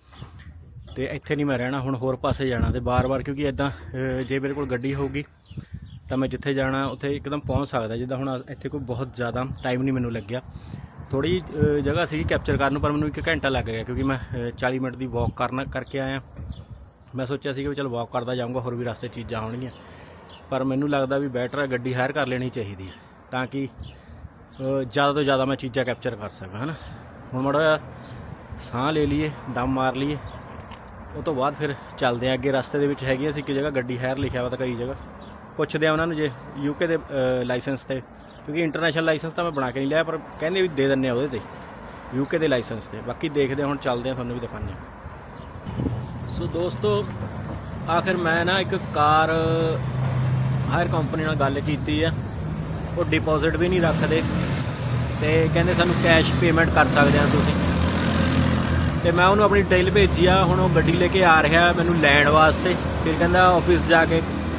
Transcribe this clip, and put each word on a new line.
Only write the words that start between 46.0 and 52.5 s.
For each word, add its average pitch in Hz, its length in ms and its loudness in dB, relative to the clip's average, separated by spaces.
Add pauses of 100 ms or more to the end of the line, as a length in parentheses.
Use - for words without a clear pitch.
ਸੋ - 80 -4
ਦੋਸਤੋ, 202 600 0 (840)
ਆਖਿਰ 170 280 2
ਮੈਂ 170 280 2
ਨਾ 185 140 2
ਇੱਕ 190 200 0 (140)
ਕਾਰ 156 360 6 (1400)
ਹਾਇਰ 170 180 2
ਕੰਪਨੀ 196 360 0
ਨਾਲ 156 120 0
ਗੱਲ 139 240 2
ਕੀਤੀ 151 440 0
ਆ, 160 80 2 (840)